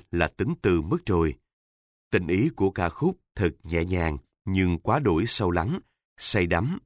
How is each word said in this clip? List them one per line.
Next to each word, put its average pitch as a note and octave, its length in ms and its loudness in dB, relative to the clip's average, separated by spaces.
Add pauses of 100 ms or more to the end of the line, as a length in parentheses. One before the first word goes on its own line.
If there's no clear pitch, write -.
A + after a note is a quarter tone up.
(120)
là E2+ 160 0
tính E2+ 340 -4
từ F2 200 2
mất F2 240 -4
rồi. E2 300 0 (760)
Tình F#2 160 0
ý G2+ 280 2
của G2 160 2
ca F2+ 180 -2
khúc F3+ 300 -2 (160)
thật F#2 140 2 (140)
nhẹ E2+ 220 -2
nhàng, E2+ 320 -2 (280)
nhưng F#2 340 2
quá A#2+ 200 0
đổi G2 260 2
sâu G2 260 -2
lắng, F2 280 -2 (380)
say F#2 300 0
đắm, F#2+ 380 0